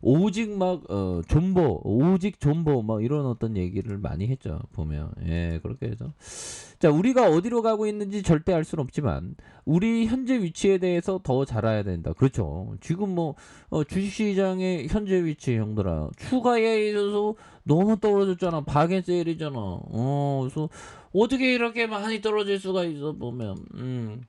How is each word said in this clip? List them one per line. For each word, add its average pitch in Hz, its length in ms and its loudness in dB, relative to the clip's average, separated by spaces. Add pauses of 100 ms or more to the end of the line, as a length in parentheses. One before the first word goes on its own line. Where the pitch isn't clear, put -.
오직 196 560 2
막, 180 320 0
어, 92 360 -2
존버, 165 580 2
오직 175 540 2
존버 147 440 0
뭐 110 180 -2
이런 143 240 0
어떤 113 320 -2
얘기를 95 400 -4
많이 82 300 -4
했죠. 120 340 -6 (120)
보면. 76 380 -6 (140)
예, 82 380 -2
그렇게 - 240 -8
해서. 117 260 -8 (680)
자, 160 120 6
우리가 240 400 6
어디로 226 320 2
가고 214 240 2
있는지 208 360 -4
절대 170 300 2
알 160 100 2
수는 156 220 -4
없지만 101 500 -4 (300)
우리 226 400 2
현재 247 380 0
위치에 190 340 2
대해서 180 480 0
더 135 220 2
잘 110 180 -2
알아야 110 180 2
된다. 87 300 -4
그렇죠. 107 680 0
지금 190 340 -4
뭐, 160 220 -2 (340)
어, 151 140 0
주식시장의 190 1040 0
현재 190 360 2
위치, 151 320 0
형들아, 98 600 0
추가에 226 720 2
있어서 208 460 0 (280)
너무 190 360 4
떨어졌잖아. 190 680 2
박앤세일이잖아. 165 920 0
어, 131 840 -2
그래서 151 260 -4 (460)
어떻게 247 400 4
이렇게 233 320 0
많이 214 340 -4
떨어질 208 380 0
수가 185 260 -2
있어, 151 280 -6
보면. 120 440 -6 (180)
음. 120 540 -6